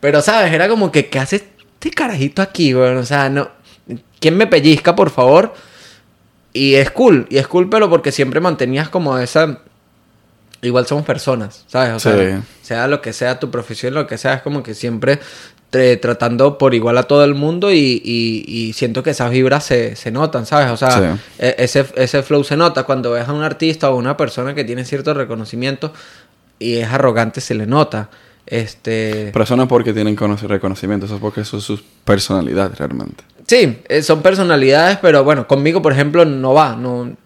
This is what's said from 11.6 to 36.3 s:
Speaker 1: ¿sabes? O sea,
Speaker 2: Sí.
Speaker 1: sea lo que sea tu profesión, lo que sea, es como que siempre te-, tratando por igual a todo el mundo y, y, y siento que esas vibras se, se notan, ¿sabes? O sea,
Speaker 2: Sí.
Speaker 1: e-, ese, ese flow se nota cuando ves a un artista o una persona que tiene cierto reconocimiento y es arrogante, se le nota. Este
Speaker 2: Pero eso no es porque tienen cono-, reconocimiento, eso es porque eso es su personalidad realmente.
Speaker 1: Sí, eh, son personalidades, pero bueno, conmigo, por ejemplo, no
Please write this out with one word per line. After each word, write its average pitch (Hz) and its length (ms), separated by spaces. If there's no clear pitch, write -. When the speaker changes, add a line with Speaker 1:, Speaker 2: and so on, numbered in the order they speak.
Speaker 1:
¿sabes? 123 280
O 113 40
sea, 107 200
Speaker 2:
Sí. 95 240
Speaker 1:
sea 117 260
lo 143 120
que 113 140
sea 127 260
tu 135 100
profesión, 123 440
lo 151 120
que 127 120
sea, 135 160
es 131 80
como 143 200
que 113 120
siempre 120 440
te-, 127 260
tratando 120 600
por 135 160
igual 117 240
a 127 60
todo 143 200
el 143 100
mundo 170 380
y, 135 320
y, 113 420
y 113 280
siento 127 280
que 156 80
esas 123 200
vibras 131 340
se, 117 320
se - 140
notan, 131 340
¿sabes? 143 260
O 117 60
sea, 127 140
Speaker 2:
Sí. 110 40
Speaker 1:
e-, 123 200
ese, 135 280
ese 131 260
flow 143 220
se 143 140
nota 160 240
cuando 123 300
ves 120 140
a 139 60
un 151 100
artista 156 480
o 127 60
una 127 220
persona 139 360
que 147 100
tiene 120 200
cierto 143 300
reconocimiento 123 760
y 117 180
es 117 140
arrogante, 120 500
se - 140
le 107 120
nota. 117 440
Este 110 880
Speaker 2:
Pero 110 120
eso 123 120
no 127 60
es 127 80
porque 117 240
tienen 107 220
cono-, 104 200
reconocimiento, 98 680
eso 107 80
es 101 60
porque 104 200
eso 107 160
es 104 80
su 101 160
personalidad 95 720
realmente. 60 480
Speaker 1:
Sí, 190 320
eh, 151 140
son 156 200
personalidades, 170 800
pero 147 220
bueno, 139 240
conmigo, 151 340
por 156 100
ejemplo, 147 320
no 135 300